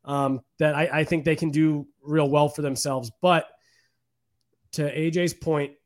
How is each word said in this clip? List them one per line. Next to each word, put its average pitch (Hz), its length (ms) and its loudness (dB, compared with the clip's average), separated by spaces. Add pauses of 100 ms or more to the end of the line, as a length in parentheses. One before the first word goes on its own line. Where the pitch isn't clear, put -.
um, 139 380 -2 (180)
that 151 160 2
I, 156 160 0
I 156 140 0
think 160 180 -2
they 160 120 2
can 160 140 -2
do 147 380 0 (160)
real 147 260 2
well 147 200 4
for 147 120 -8
themselves. 131 480 -4 (120)
But 175 260 4 (1300)
to 143 240 -4
A 160 140 0
J's 170 220 0
point, 147 380 -2 (140)